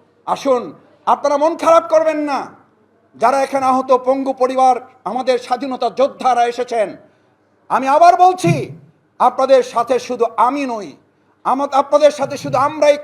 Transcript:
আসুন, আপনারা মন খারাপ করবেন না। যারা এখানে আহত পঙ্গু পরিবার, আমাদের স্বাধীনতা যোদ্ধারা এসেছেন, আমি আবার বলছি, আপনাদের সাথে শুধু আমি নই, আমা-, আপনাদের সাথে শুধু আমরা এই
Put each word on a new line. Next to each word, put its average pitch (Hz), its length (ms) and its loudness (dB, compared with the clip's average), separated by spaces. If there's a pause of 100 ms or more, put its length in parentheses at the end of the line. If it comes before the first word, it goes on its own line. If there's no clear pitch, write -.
(260)
আসুন, 220 480 -2 (320)
আপনারা 262 300 0
মন 311 200 0
খারাপ 330 320 2
করবেন 320 280 0
না। 285 300 -6 (680)
যারা 269 260 0
এখানে 269 240 -2
আহত 262 260 0
পঙ্গু 262 400 0
পরিবার, 254 440 2 (280)
আমাদের 247 340 -2
স্বাধীনতা 247 580 -4
যোদ্ধারা 247 500 0
এসেছেন, 233 500 -4 (720)
আমি 247 200 -2
আবার 339 280 6
বলছি, 359 640 2 (400)
আপনাদের 254 440 2
সাথে 240 360 -2
শুধু 233 260 -4 (120)
আমি 269 300 0
নই, 208 300 -12 (480)
আমা-, 269 280 -2
আপনাদের 285 380 4
সাথে 277 260 -6
শুধু 277 220 -4
আমরা 294 300 0
এই 294 160 4